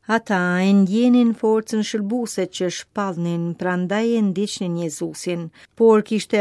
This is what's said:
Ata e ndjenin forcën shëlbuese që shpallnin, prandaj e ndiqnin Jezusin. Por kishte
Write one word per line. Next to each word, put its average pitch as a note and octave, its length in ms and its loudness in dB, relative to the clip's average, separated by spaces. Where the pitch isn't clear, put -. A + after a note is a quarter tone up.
Ata F3+ 560 0
e G3 80 4
ndjenin A3+ 640 4
forcën A3 480 0
shëlbuese G#3+ 640 -4
që - 240 -4
shpallnin, E3+ 720 -4
prandaj F3+ 540 -2
e A3 80 0
ndiqnin F3+ 560 -4
Jezusin. E3+ 600 -6
Por A3 240 6
kishte G#3+ 400 -2